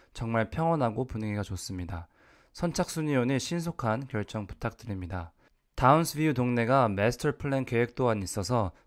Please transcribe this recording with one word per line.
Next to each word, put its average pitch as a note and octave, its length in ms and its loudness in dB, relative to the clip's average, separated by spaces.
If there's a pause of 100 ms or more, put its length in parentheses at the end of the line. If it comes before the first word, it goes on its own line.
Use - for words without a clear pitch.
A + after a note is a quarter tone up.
(140)
정말 A2+ 360 0
평온하고 C3+ 560 0
분위기가 G#2+ 380 -4
좋습니다. F2+ 640 -8 (460)
선착순 E3 540 -4
이용의 C3 320 2
신속한 C#3 680 -2
결정 G#2 400 -6
부탁드립니다. F#2 840 -8 (440)
다운스뷰 D3+ 580 4
동네가 B2 560 4
마스터 A#2 480 0
플랜 C3+ 280 -2
계획 A#2 280 0
또한 A2+ 300 0
있어서 G2+ 480 0 (160)